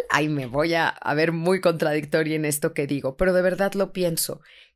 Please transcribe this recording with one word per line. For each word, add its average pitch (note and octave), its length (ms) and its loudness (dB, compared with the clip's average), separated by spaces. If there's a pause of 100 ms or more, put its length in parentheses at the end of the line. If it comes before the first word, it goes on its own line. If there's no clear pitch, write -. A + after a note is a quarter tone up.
(100)
Ay, D3+ 180 2
me C#3+ 180 -2
voy D3+ 280 0
a, D#3+ 120 2
a - 280 -2
ver D#3+ 180 2
muy F3 280 0
contradictoria D#3 760 0
en D#3 80 -2
esto D3 280 -2
que D3 140 -2
digo, C#3 300 -4
pero F#3 160 2
de F3+ 100 4
verdad F#3 300 0
lo G3 200 -2
pienso. E3+ 500 -2 (340)